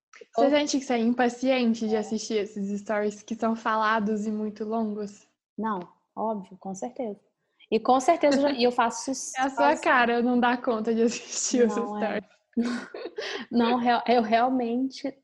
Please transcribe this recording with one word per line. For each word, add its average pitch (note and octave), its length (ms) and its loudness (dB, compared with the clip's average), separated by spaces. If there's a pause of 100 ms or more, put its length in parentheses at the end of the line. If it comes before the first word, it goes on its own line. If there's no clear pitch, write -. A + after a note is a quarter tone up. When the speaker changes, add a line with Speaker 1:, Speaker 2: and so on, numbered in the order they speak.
(360)
Speaker 1:
Você A#3 100 4
Speaker 2:
Ou C#4 40 4
Speaker 1:
sente D4 300 2
que C4+ 60 -6
você B3+ 80 -2
é A#3+ 60 2
impaciente A#3+ 880 0
de G#3+ 80 0
assistir G#3+ 420 -4
esses G3+ 440 -4
stories G#3 400 -2
que - 140 -10
são A3+ 200 0
falados A3 720 0
e A3 60 -4
muito G#3+ 340 -6
longos? G#3+ 640 -6 (300)
Speaker 2:
Não, G#3 220 -4 (360)
óbvio, G3+ 420 -6
com F#3+ 160 -10
certeza. A#3 460 -8 (500)
E A3 100 2
com B3 200 4
certeza, D4 380 4
eu C#4 40 2
já, C#4+ 100 2
e A#3+ 120 0
eu B3 80 4
faço A#3 400 -2
Speaker 1:
<laughs> - 260 -8
É C4 40 -2
a C#4 80 0
sua C4+ 200 2
Speaker 2:
faço D#4 140 2
Speaker 1:
cara A#3+ 380 4
não B3 180 2
dá A#3+ 180 4
conta A3+ 380 -2
de A3+ 80 2
assistir - 640 0
os G#3 80 -2
Speaker 2:
Não, G#3 280 -4
é. G#3 180 -4
Speaker 1:
stories. - 120 -20 (220)
Speaker 2:
<laughs> - 960 -6
Não, A#3 260 2
real-, A#3+ 300 2
eu A#3+ 140 6
realmente B3 1040 0